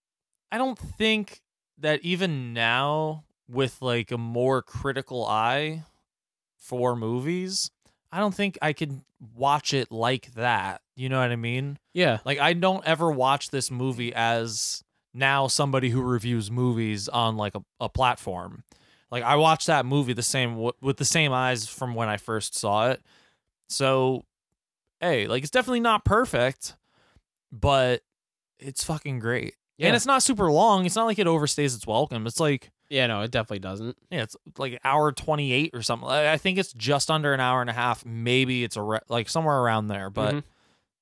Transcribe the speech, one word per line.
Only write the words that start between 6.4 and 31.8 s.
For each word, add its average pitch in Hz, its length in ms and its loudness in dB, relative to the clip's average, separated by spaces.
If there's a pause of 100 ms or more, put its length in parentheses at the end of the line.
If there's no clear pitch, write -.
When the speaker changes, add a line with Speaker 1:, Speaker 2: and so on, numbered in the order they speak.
Speaker 1:
for 123 360 -2
movies, 147 760 -4 (400)
I 165 80 -6
don't 202 160 -2
think 202 260 -2
I 156 120 0
could 139 280 -6 (340)
watch 143 380 0
it 131 180 0
like 120 420 -2
that. 110 480 -2 (140)
You 127 140 -6
know 131 100 0
what 123 120 2
I 120 40 -2
mean? 127 440 -4 (140)
Speaker 2:
Yeah. 151 300 2
Speaker 1:
Like, 139 160 -2
I 156 140 4
don't 185 320 0
ever 160 260 2
watch 135 380 0
this 135 220 -4
movie 123 420 -4
as 117 720 -2 (300)
now 135 340 2
somebody 131 420 2
who 127 140 2
reviews 117 480 -2
movies 113 580 -2
on, 113 280 0
like, 104 180 -4
a, 98 80 -10 (160)
a 117 100 -4
platform. 98 760 -2 (460)
Like, 120 140 -6
I 135 140 4
watched 160 300 4
that 143 200 2
movie 135 260 0
the 113 80 -4
same 120 300 0
w-, 117 200 -2 (100)
with 135 160 -2
the 139 80 -2
same 151 280 4
eyes 127 340 0
from 123 280 -8
when 113 140 0
I 104 80 0
first 110 380 -6
saw 110 360 2
it. 131 100 -4 (680)
So, 131 540 2 (760)
hey, 139 280 0
like, 120 160 -2
it's 147 80 -10
definitely 254 280 0
not 233 260 2
perfect, 143 680 0 (760)
but 127 500 2 (580)
it's 135 240 -8
fucking 143 360 -6
great. 117 360 -4 (220)
Speaker 2:
Yeah. 156 100 0
Speaker 1:
And 226 80 4
it's 240 100 0
not 269 180 4
super 202 280 4
long. 190 340 6
It's 175 100 0
not 226 100 2
like 220 140 0
it 185 80 2
overstays 147 480 2
its 104 120 -10